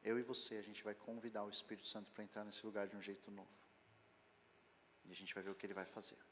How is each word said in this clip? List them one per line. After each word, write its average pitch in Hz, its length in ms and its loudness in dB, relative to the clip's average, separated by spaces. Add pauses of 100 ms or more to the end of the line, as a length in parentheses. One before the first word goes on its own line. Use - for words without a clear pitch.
Eu 113 160 8
e 123 60 6
você, 123 320 2
a 107 60 2
gente 104 200 -6
vai 104 120 0
convidar 110 500 0
o 104 60 0
Espírito - 380 -2
Santo 104 240 -2
pra 107 120 -4
entrar 107 220 -2
nesse 104 200 -4
lugar 101 220 4
de 104 80 -4
um 101 60 -2
jeito 98 280 -4
novo. 98 200 -8 (1600)
E 95 60 -10
a 87 40 -6
gente 92 180 -4
vai 95 100 0
ver 95 60 0
o 98 60 0
que - 100 -4
ele 98 80 0
vai 92 120 2
fazer. - 320 -4 (140)